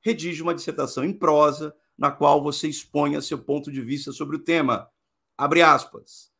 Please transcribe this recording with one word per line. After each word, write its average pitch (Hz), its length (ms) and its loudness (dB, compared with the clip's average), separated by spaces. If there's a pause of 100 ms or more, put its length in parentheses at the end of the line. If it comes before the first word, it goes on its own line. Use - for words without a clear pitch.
redige 170 380 -4
uma 170 100 -2
dissertação 139 520 -6
em 190 80 -2
prosa, 151 600 2 (240)
na 143 140 0
qual 147 320 4
você 147 240 -6
exponha 147 540 -2
seu 139 180 -8
ponto 143 320 -6
de 135 100 -8
vista 139 300 -8
sobre 147 240 -8
o 151 60 -6
tema. 139 500 -2 (460)
Abre 160 260 4
aspas. - 760 2